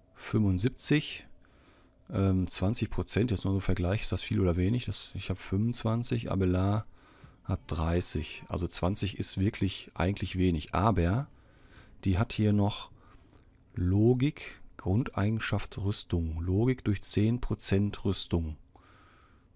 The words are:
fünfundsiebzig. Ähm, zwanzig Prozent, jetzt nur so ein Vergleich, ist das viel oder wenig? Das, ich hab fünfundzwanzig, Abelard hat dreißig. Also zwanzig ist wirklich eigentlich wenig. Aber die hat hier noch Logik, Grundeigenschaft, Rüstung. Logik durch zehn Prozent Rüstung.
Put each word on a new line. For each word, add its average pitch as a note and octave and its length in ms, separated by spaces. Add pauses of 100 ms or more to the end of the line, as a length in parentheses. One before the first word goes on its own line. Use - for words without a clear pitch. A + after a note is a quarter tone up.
(140)
fünfundsiebzig. A2 1120 (840)
Ähm, F#2+ 360
zwanzig G#2 440
Prozent, G2+ 400
jetzt - 140
nur G2 100
so G2 40
ein F#2 40
Vergleich, F2+ 400
ist - 100
das E2+ 100
viel G#2+ 180
oder F2 160
wenig? G2+ 280
Das, - 300
ich F#2+ 160
hab F#2 80
fünfundzwanzig, A#2 920
Abelard F#2+ 540 (600)
hat G2 220
dreißig. D#2+ 840
Also E2+ 200
zwanzig F#2+ 500
ist - 200
wirklich - 560
eigentlich F#2 440
wenig. F2 360
Aber F#2 520 (760)
die F#2 140
hat A2+ 140
hier G#2+ 200
noch G2+ 380 (840)
Logik, A2 880 (160)
Grundeigenschaft, G#2 1000
Rüstung. E2+ 600
Logik G#2 440
durch G2+ 180
zehn A2+ 380
Prozent - 640
Rüstung. E2 520 (1000)